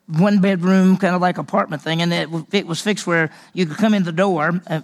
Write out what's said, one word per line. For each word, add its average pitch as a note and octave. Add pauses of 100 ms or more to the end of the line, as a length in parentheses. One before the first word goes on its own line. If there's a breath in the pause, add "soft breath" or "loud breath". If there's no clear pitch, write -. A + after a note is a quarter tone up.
one-bedroom, F#3+
kind F3+
of F3+
like F3+
apartment E3
thing, E3
and E3+
it, E3+
w-, D#3+
it G3+
was E3
fixed G#3
where E3 (240 loud breath)
you F3+
could D3+
come G#3+
in G3+
the E3+
door, E3+
uh, D#3+